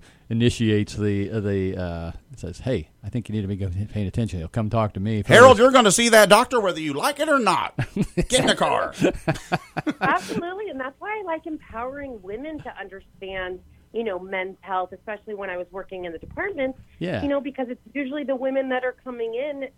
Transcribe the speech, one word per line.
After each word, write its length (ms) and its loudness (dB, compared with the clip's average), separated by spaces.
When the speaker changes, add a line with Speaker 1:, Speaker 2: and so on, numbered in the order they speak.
Speaker 1:
initiates 680 2
the, 360 -2
uh, 80 -2
the, 360 -2
uh, 360 -6
says, 220 -12
"Hey, 300 -4
I 60 -10
think 180 -6
you 80 -8
need 60 -2
to 60 -4
be 80 -4
go-, 160 -4
paying 160 -2
attention." 320 -2
He'll 80 -8
come 220 -2
talk 240 0
to 60 -6
me 260 0
Speaker 2:
"Harold, 280 12
Speaker 1:
first. 80 2
Speaker 2:
you're 100 8
gonna 200 8
see 180 4
that 200 8
doctor 300 6
whether 200 0
you 140 -2
like 260 -2
it 80 -2
or 120 4
not. 340 0
Get 260 2
in 40 2
the 100 2
car." 380 0
<laughs> 560 -6
Speaker 3:
Absolutely, 680 -2
and 100 -10
that's 200 -10
why 200 -8
I 60 -10
like 220 -6
empowering 720 -10
women 420 -10
to 160 -12
understand, 800 -10
you 100 -4
know, 160 -4
men's 420 -6
health, 320 -4
especially 400 -12
when 160 -8
I 80 -8
was 140 -8
working 340 -12
in 60 -10
the 80 -12
department, 560 -6
Speaker 1:
Yeah. 220 -4
Speaker 3:
you 60 -4
know, 140 0
because 280 -6
it's 120 -12
usually 300 -6
the 120 -2
women 340 -2
that 140 -2
are 200 -4
coming 320 -8
in 420 -6